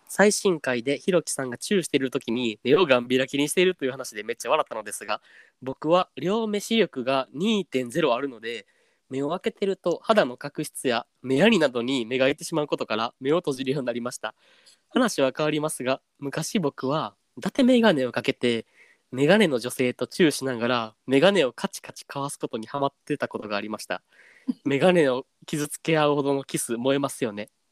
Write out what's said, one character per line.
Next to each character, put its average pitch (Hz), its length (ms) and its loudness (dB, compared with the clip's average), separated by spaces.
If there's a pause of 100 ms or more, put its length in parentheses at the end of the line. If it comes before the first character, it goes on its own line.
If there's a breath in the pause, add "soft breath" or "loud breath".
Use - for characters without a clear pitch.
最 202 240 4
新 180 280 0
回 123 220 -2
で 139 160 -2
ひ - 140 -2
ろ 170 100 4
き - 80 -10
さ - 140 -6
ん 127 80 -6
が 120 80 -10
チ - 160 -2
ュ 190 40 4
ー 160 40 -2
し - 60 -8
て 139 80 0
い - 20 4
る 131 100 -2
時 123 220 -4
に 117 320 -2
目 131 120 6
を 180 120 4
ガ 127 120 6
ン 120 80 -6
開 131 200 2
き 139 100 -6
に 143 100 0
し - 60 -6
て 190 80 2
い 180 40 6
る 185 100 0
と 143 100 -6
い 127 40 0
う - 20 -4
話 131 240 -10
で 104 80 -10
め 113 100 -6
っ - 40 -8
ち - 100 -8
ゃ - 20 -4
笑 147 160 2
っ - 20 -20
た - 60 -12
の 110 80 -8
で 104 120 -12
す - 120 -12
が、 104 160 -4 (400 soft breath)
僕 135 280 -6
は 180 260 2
両 208 320 -2
目 208 120 -4
視 226 160 -2
力 170 280 0
が 131 300 0
二 196 340 0
点 127 240 -4
ゼ 160 100 -2
ロ 131 140 2
あ 123 40 -4
る 139 100 -6
の 117 100 -14
で、 113 260 -10 (440)
目 131 120 -4
を 143 80 -2
開 180 120 -4
け 226 100 -2
て - 120 -6
る 196 140 -2
と 175 240 -2
肌 208 240 4
の 123 120 -8
角 147 260 -8
質 - 240 -6
や 117 180 0 (160)
目 131 140 0
や 170 120 6
に 220 120 6
な 147 100 4
ど 120 140 -2
に 123 240 -2
目 127 100 -4
が 131 100 4
い 139 40 2
っ 156 40 -2
て - 80 -16
し - 120 -8
ま 151 80 0
う 151 40 -6
こ 156 100 -2
と 120 100 -6
か 110 80 -2
ら 113 240 -2
目 135 120 -2
を 165 60 2
閉 147 160 -4
じ 127 100 -6
る 131 100 -2
よ 151 40 -2
う 139 60 -4
に - 20 -4
な 123 80 -2
り 120 80 -6
ま 123 100 -6
し - 60 -14
た。 110 160 -8 (560 soft breath)
話 233 320 0
は 131 140 4
変 156 80 -2
わ 151 80 0
り 151 80 -2
ま 156 100 -2
す - 140 -8
が、 127 180 -2 (160)
昔 147 400 -6
僕 139 300 -2
は 135 280 -4 (220)
伊 123 40 -16
達 226 220 0
メ 247 160 6
ガ 220 140 6
ネ 131 140 0
を 117 40 -6
か 120 120 -4
け 127 100 0
て、 117 320 0 (460 soft breath)
メ 135 160 2
ガ 190 100 8
ネ 214 100 6
の 131 120 0
女 117 100 -6
性 123 240 0
と 127 140 -4
チ - 160 2
ュ 160 40 8
ー 143 40 6
し - 140 -6
な 127 120 -4
が 117 100 -2
ら、 117 280 -2 (100)
メ 131 140 4
ガ 180 120 6
ネ 175 140 2
を 123 80 -4
カ - 140 -8
チ - 140 -10
カ - 120 -18
チ - 120 -18
か - 140 -10
わ 139 100 -6
す - 80 -12
こ 139 100 -8
と 123 100 -6
に 110 80 -8
ハ 143 140 -8
マ 139 80 2
っ - 60 -2 (120)
て 147 120 -4
た 117 100 -4
こ 110 120 -8
と 107 80 -12
が 104 80 -6
あ 101 60 -4
り 107 80 -10
ま 110 80 -6
し - 80 -12
た。 92 160 -6 (460 soft breath)
<laughs> - 180 -6
メ 135 140 0
ガ 180 120 6
ネ 165 180 4
を 127 160 -2 (200)
傷 151 220 -4
つ - 120 -12
け 160 180 0
合 151 120 4
う 143 60 2
ほ 143 80 0
ど 139 100 0
の 139 100 -2
キ - 140 -8
ス - 180 -4
燃 131 200 0
え 143 40 0
ま 139 100 -2
す - 140 -6
よ 113 80 -4
ね。 104 180 -10 (220)